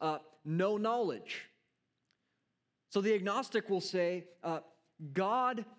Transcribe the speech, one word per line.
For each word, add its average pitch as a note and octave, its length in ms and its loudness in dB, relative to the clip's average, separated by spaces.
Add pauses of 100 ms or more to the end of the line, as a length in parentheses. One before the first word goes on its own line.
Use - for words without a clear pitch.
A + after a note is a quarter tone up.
uh, D#3 180 0 (240)
no F3+ 320 2
knowledge. G#3 720 -2 (1400)
So G3+ 100 0
the G#3+ 160 4
agnostic G#3 540 0
will F#3+ 100 2
say, F3+ 480 0 (160)
uh, D#3+ 160 -2 (540)
"God A3+ 520 2 (120)